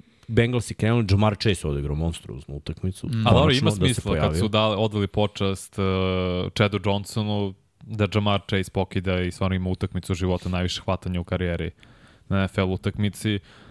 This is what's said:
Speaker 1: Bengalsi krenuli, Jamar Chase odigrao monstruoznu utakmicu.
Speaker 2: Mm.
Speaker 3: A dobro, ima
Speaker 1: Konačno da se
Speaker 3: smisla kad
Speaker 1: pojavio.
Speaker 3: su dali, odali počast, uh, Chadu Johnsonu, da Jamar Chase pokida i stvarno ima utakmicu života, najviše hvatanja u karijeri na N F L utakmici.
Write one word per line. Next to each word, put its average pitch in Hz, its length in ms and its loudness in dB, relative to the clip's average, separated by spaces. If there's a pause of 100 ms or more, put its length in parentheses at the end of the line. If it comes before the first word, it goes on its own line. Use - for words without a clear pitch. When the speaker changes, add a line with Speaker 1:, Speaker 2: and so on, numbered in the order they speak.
(280)
Speaker 1:
Bengalsi 117 460 0
krenuli, 113 340 2
Jamar 101 280 4
Chase 92 320 0
odigrao 71 280 -2
monstruoznu 78 600 -4
utakmicu. - 520 -6
Speaker 2:
Mm. 113 200 0
Speaker 3:
A 117 40 6
dobro, - 200 6
ima 127 100 4
Speaker 1:
Konačno - 40 0
da - 60 4
se 117 220 2
Speaker 3:
smisla - 100 -4
kad 92 180 0
Speaker 1:
pojavio. 78 180 2
Speaker 3:
su 107 80 2
dali, 107 300 2
odali 104 300 0
počast, 98 720 -2
uh, 98 60 0 (680)
Chadu 101 340 2
Johnsonu, 101 680 -2 (280)
da 107 320 -2
Jamar 101 280 2
Chase 95 300 -2
pokida 92 480 -2
i 90 120 -2
stvarno 95 240 -2
ima 92 140 -2
utakmicu 92 440 -4
života, 90 360 0
najviše 90 320 -2
hvatanja 92 380 -4
u 87 40 -4
karijeri 87 480 -2 (560)
na 101 100 0
N 95 60 2
F - 140 -2
L 95 80 2
utakmici. 101 760 -2 (320)